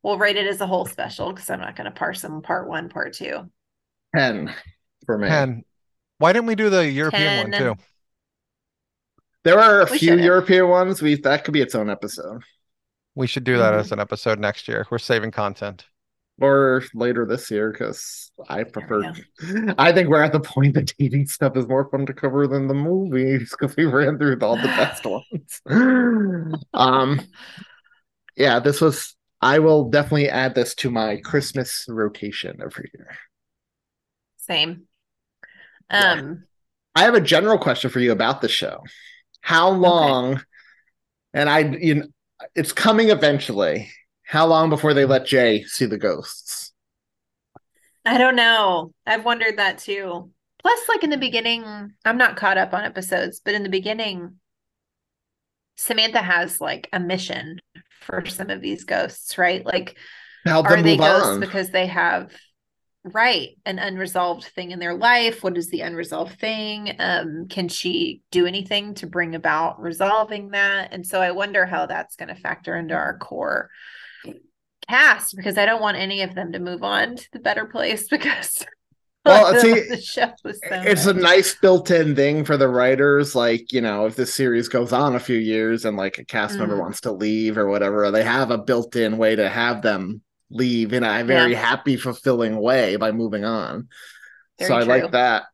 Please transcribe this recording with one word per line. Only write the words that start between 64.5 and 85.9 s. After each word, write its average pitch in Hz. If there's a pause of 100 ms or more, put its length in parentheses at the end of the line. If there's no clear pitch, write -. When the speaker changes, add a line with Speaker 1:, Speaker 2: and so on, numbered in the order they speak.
Speaker 1:
in 180
their 175
life? 226
What 180
is 170
the 160
unresolved 165
thing? 214
Um, 175
can 180
she - (100)
do 175
anything 202
to 180
bring 165
about 160
resolving 202
that? 196
And 180
so 185
I 180
wonder 196
how 165
that's -
gonna 170
factor 165
into 160
our -
core - (1200)
cast, 247
because 190
I 202
don't 220
want 208
any 190
of 185
them 175
to 185
move 180
on 214
to -
the 233
better 220
place 220
<laughs> -
because - (580)
Speaker 2:
Well, 190
Speaker 1:
the, 240
Speaker 2:
see, 226
Speaker 1:
the 240
show 233 (120)
was 208
so 185
Speaker 2:
it's 185
a 196
Speaker 1:
much. 180
Speaker 2:
nice 185
built-in 175
thing 143
for 147
the 135
writers. 135
Like, 117
you 127
know, 107
if 113
this 123
series 117
goes 120
on 131
a 120
few 120
years 110
and, 104